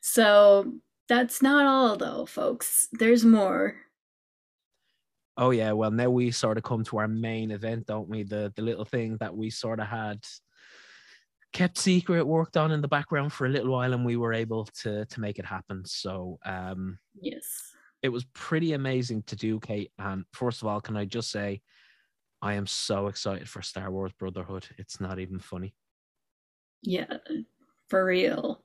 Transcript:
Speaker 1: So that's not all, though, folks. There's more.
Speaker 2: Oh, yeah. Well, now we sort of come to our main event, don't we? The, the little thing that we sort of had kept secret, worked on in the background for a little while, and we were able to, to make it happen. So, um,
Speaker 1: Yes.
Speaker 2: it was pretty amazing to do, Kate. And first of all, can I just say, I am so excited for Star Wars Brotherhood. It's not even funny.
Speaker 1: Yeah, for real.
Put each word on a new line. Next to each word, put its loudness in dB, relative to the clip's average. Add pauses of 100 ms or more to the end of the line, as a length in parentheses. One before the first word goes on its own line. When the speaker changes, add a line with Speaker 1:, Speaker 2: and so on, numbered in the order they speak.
Speaker 1:
So 8 (360)
that's 2
not 6
all, 4
though, -6
folks. -2
There's 6
more. 6 (1600)
Speaker 2:
Oh, 4
yeah. 2
Well, 2
now 2
we 2
sort 0
of -8
come -2
to -4
our 0
main -4
event, -6
don't -6
we? -4
The, -4
the -6
little -4
thing -4
that -8
we -6
sort -6
of -6
had -8 (1300)
kept 0
secret, 2
worked 0
on 2
in 0
the -2
background -2
for -2
a 2
little 0
while, 0
and 0
we 0
were 0
able -2 (180)
to, -4
to -12
make -6
it -10
happen. -10
So, -8
um, -8 (220)
Speaker 1:
Yes. -12 (280)
Speaker 2:
it -2
was -6 (100)
pretty -2
amazing -2
to -10
do, -2
Kate. -8
And -6
first -6
of -4
all, -2
can -6
I -2
just -6
say, -6 (800)
I -2
am -4
so -2
excited -6
for -14
Star -10
Wars -6
Brotherhood. -10 (120)
It's -14
not -6
even -8
funny. -10 (1080)
Speaker 1:
Yeah, -4 (680)
for 4
real. 0